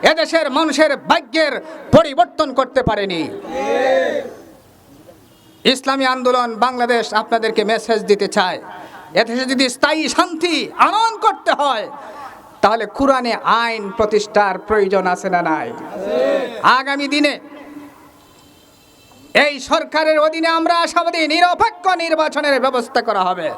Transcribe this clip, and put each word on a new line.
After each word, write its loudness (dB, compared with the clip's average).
এদেশের 0
মানুষের 2
ভাগ্যের 0
পরিবর্তন 4
করতে 0
পারেনি। -2
ইসলামী 0
আন্দোলন 0
বাংলাদেশ 0
আপনাদেরকে -2
মেসেজ 0
দিতে 2
চায়, 0
এদেশে -2
যদি 2
স্থায়ী 0
শান্তি 0
আনয়ন 0
করতে 2
হয়, 0
তাহলে 2
কোরআনে 2
আইন -4
প্রতিষ্ঠার 2
প্রয়োজন 2
আছে -6
না 4
নাই? -2
আগামী -2
দিনে 2
এই 2
সরকারের 0
অধীনে -2
আমরা 0
আশাবাদী -2
নিরপেক্ষ 2
নির্বাচনের 0
ব্যবস্থা 0
করা 0
হবে। -2